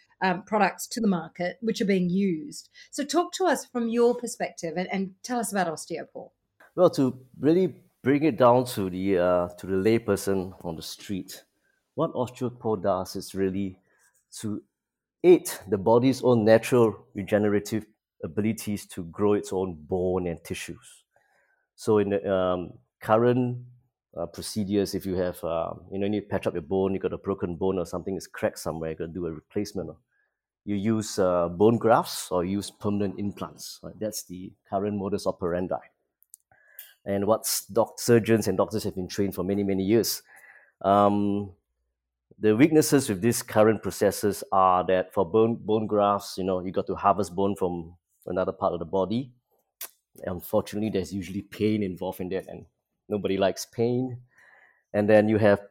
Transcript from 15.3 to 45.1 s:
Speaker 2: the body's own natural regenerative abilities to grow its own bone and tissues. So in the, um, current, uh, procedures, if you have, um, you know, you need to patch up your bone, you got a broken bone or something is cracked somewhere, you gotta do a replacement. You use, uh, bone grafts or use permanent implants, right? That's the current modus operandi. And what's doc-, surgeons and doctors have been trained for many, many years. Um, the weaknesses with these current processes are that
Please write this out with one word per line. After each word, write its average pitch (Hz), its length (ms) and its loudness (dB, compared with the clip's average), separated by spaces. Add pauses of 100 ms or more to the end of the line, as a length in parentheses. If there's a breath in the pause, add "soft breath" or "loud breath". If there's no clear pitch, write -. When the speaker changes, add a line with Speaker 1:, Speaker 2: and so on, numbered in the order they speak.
Speaker 2:
the 107 100 0
body's 120 460 4
own 120 200 4
natural 113 680 4
regenerative 104 720 0 (380)
abilities 104 640 -4
to - 160 -12
grow 101 300 0
its 98 200 -2
own 92 260 -4
bone 90 460 -2
and 82 180 -8
tissues. - 600 -14 (720)
So 107 240 2
in 101 100 0
the, 101 240 0
um, 92 400 -2 (260)
current, 123 600 2 (560)
uh, 85 100 -6
procedures, 98 680 -4
if 90 100 -6
you 95 100 -4
have, 90 280 -4
um, 82 380 -4 (100)
you 98 80 -8
know, 98 60 -2
you 104 40 0
need 104 120 0
to - 60 -14
patch - 200 -4
up 82 60 -4
your 85 100 -6
bone, 95 320 0
you 90 40 -4
got 82 140 -4
a 82 60 -10
broken 95 360 -4
bone 95 220 -2
or 87 80 -4
something 92 300 -8
is 85 100 -10
cracked - 320 -4
somewhere, 80 320 -8
you 80 60 -8
gotta 82 160 -10
do 87 160 -6
a 82 40 -6
replacement. 82 600 -8 (760)
You 104 100 -4
use, 107 440 -2
uh, 90 280 2
bone 104 300 4
grafts 117 540 2
or 90 120 0
use 98 280 -4
permanent 101 480 -4
implants, 95 640 -10
right? 82 160 -14
That's 107 240 -6
the 92 280 -14 (160)
current 104 300 -2
modus 98 300 -4
operandi. 87 480 -4 (1300 loud breath)
And 101 200 -2
what's - 420 0
doc-, 107 320 -2
surgeons 110 480 4
and 95 100 -2
doctors 104 260 -2
have 98 120 -6
been 90 120 -6
trained 98 280 -4
for 90 80 -6
many, 101 200 -2
many 98 200 -2
years. 101 400 2 (580 soft breath)
Um, 101 680 4 (880)
the 107 160 4
weaknesses 151 540 6
with 92 120 -2
these 113 220 0
current 107 400 4
processes 98 680 0
are 92 360 4
that 92 260 0